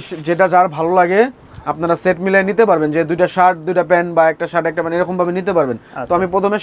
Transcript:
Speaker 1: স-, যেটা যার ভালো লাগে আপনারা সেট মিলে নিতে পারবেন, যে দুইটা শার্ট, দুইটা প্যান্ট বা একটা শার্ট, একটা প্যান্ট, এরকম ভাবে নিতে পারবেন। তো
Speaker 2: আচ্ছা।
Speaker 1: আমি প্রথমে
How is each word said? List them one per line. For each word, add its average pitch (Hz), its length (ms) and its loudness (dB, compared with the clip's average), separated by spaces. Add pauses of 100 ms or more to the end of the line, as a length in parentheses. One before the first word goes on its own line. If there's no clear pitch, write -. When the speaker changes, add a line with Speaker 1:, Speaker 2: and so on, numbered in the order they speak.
Speaker 1:
স-, 180 140 -12 (120)
যেটা 175 200 2
যার 180 200 4 (100)
ভালো 165 220 -2
লাগে 185 220 2 (500)
আপনারা 165 320 -2
সেট 180 220 0
মিলে 196 140 2 (100)
নিতে 208 200 2
পারবেন, 156 260 2
যে 165 80 2
দুইটা 170 320 0
শার্ট, 180 220 4 (100)
দুইটা 180 160 0
প্যান্ট 175 340 0
বা 165 120 4
একটা 160 220 -4
শার্ট, 170 160 -2
একটা 165 140 -4
প্যান্ট, 165 160 -4
এরকম 180 200 -2
ভাবে 175 220 -2
নিতে 190 180 -4
পারবেন। 131 200 0
তো - 220 -16
Speaker 2:
আচ্ছা। 131 180 -2
Speaker 1:
আমি 185 160 0
প্রথমে 202 300 0